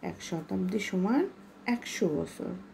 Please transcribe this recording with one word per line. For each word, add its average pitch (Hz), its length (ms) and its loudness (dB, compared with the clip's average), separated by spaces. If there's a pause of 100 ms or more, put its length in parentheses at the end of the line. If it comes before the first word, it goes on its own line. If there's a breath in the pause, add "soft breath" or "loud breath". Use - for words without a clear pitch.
এক 165 180 -4
শতাব্দী 185 580 0
সমান 196 420 4 (440)
একশো - 420 0
বছর। 165 440 -2 (220)